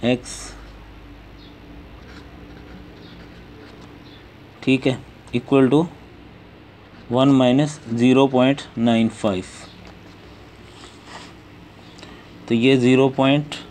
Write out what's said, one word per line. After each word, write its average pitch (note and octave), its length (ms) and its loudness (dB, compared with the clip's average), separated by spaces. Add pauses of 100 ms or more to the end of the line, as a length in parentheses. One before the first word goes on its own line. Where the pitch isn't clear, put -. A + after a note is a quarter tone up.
X, B2 280 -6 (4000)
ठीक C3 240 0
है, B2+ 100 -2 (380)
equal C3+ 340 2
to D#3 180 2 (1200)
one C3 220 2
minus C3 380 2 (240)
zero B2+ 340 4
point C3 320 0 (180)
nine A2+ 360 0
five। F#2+ 340 -6 (3000)
तो A#2 80 -2
ये B2+ 220 2
ज़ीरो B2+ 320 4
पॉइंट C#3 460 -2 (160)